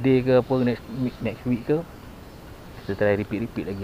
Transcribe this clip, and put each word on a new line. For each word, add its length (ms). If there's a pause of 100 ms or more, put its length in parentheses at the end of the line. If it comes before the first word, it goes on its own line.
day 160
ke 160
apa, 240
next 240 (160)
week, 240
next 240
week 160
ke. 160 (1040)
Kita 80
try 240
repeat-repeat 560
lagi 100